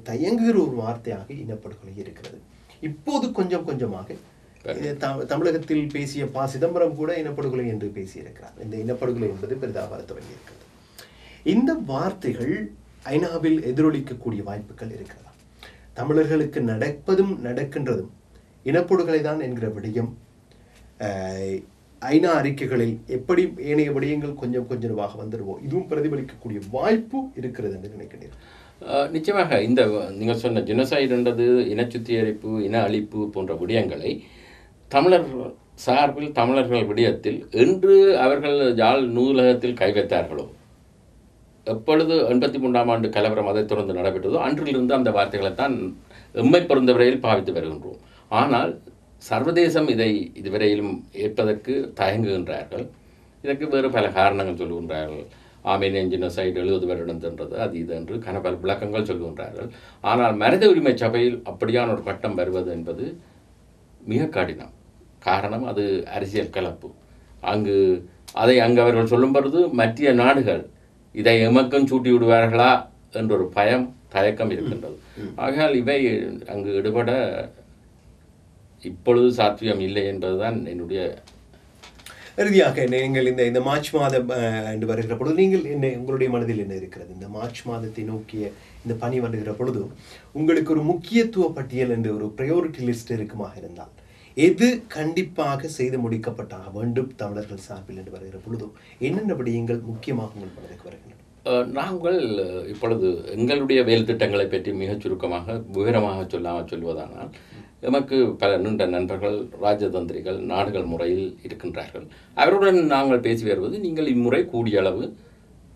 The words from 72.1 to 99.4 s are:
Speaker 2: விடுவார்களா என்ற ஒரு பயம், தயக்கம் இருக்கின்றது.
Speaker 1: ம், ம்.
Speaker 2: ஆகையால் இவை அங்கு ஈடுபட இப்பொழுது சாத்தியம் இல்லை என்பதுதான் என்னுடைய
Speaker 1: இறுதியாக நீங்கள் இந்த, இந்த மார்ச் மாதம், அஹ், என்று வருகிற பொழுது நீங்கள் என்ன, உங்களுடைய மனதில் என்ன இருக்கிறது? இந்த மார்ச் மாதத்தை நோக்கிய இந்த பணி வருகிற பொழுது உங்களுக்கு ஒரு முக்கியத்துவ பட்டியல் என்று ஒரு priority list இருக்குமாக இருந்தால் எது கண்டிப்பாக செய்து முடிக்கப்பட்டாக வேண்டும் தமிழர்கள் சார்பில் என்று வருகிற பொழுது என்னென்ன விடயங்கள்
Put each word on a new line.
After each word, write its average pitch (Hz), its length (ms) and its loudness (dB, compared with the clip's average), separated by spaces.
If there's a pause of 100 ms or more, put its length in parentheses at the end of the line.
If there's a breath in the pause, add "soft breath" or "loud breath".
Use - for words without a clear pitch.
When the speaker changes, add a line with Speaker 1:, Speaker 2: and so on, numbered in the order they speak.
Speaker 2:
விடுவார்களா 117 760 6 (260)
என்ற 110 220 0
ஒரு 92 120 0
பயம், 123 480 2 (140)
தயக்கம் 104 420 0
இருக்கின்றது. 80 480 -6 (180)
Speaker 1:
ம், - 60 -14
ம். - 140 -12
Speaker 2:
ஆகையால் 139 380 0
இவை 127 220 2 (500)
அங்கு 101 280 -4
ஈடுபட 110 360 0 (1700)
இப்பொழுது 120 500 4
சாத்தியம் 104 480 0
இல்லை 98 260 -2
என்பதுதான் 98 600 -2
என்னுடைய 87 520 -6 (1200 loud breath)
Speaker 1:
இறுதியாக 175 500 4
நீங்கள் 131 400 2
இந்த, 127 180 2
இந்த 120 160 2
மார்ச் 143 340 -2
மாதம், 135 340 2
அஹ், 110 440 -2
என்று 110 140 -4
வருகிற 113 300 -2
பொழுது 151 200 -2
நீங்கள் 190 280 4
என்ன, 143 220 -2 (120)
உங்களுடைய 131 340 -2
மனதில் 113 260 -2
என்ன 98 160 -6
இருக்கிறது? 92 380 -12
இந்த 95 160 -14
மார்ச் 110 400 -10
மாதத்தை 113 360 -8
நோக்கிய 107 480 -8 (300 loud breath)
இந்த 117 160 -6
பணி 127 220 -2
வருகிற 110 320 -4
பொழுது 113 380 -4 (420 loud breath)
உங்களுக்கு 156 400 2
ஒரு 151 100 2
முக்கியத்துவ 180 680 2
பட்டியல் 127 400 -2
என்று 113 240 0
ஒரு 107 220 -6
priority 156 420 0
list 123 340 -4
இருக்குமாக 104 440 -8
இருந்தால் - 380 -16 (400 soft breath)
எது 220 540 4
கண்டிப்பாக 156 800 -4
செய்து 127 300 -2
முடிக்கப்பட்டாக 110 760 -6
வேண்டும் 120 420 -4
தமிழர்கள் 104 420 -8
சார்பில் 95 380 -16
என்று 92 140 -16
வருகிற 95 280 -16
பொழுது 107 280 -10 (320 loud breath)
என்னென்ன 180 360 -2
விடயங்கள் 120 480 -2